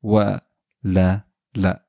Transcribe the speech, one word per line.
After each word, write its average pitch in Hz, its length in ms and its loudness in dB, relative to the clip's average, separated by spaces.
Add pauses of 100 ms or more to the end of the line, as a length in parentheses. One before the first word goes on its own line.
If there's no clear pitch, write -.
ولا 101 1200 -2 (280)
لا. 95 340 -4